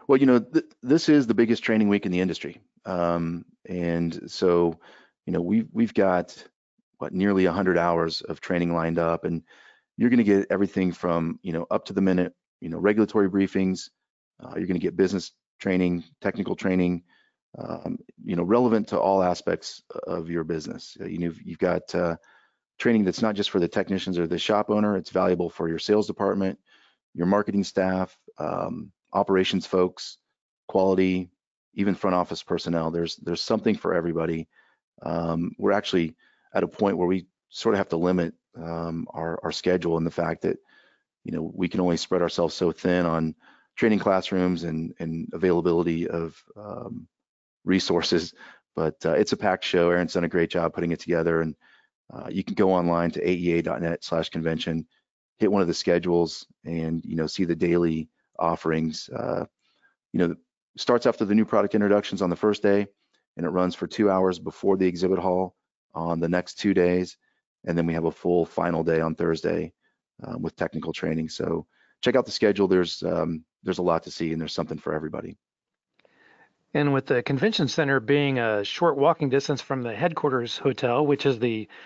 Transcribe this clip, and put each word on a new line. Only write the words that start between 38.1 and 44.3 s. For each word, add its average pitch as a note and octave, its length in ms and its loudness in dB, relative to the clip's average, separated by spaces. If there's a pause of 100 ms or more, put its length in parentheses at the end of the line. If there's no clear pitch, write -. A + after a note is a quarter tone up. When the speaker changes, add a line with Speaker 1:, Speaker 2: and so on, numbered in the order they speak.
Speaker 1:
um, E2 540 -8
our, E2 340 -8
our E2 80 -4
schedule F2 440 0
and E2 80 -2
the E2 60 -2
fact E2+ 320 -4
that, F2 140 -2 (640)
you - 80 -12
know, D#2+ 240 -6
we F2+ 140 -2
can F#2 100 -4
only F2+ 180 2
spread F2 260 -2
ourselves E2+ 340 0
so E2+ 160 0
thin F2+ 340 0
on D#2+ 300 -2 (400)
training G#2+ 240 4
classrooms F#2 640 2